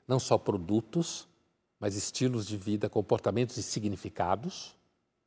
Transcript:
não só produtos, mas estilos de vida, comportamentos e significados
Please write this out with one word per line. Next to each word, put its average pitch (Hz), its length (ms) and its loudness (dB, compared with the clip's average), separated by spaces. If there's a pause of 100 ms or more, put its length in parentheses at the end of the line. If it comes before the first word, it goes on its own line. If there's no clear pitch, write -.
não 127 120 4
só 117 180 4
produtos, 104 920 0 (520)
mas 104 160 -2
estilos 117 520 0
de 107 80 -4
vida, 104 340 -2
comportamentos 113 680 2
e 104 60 -4
significados 101 1120 -2 (520)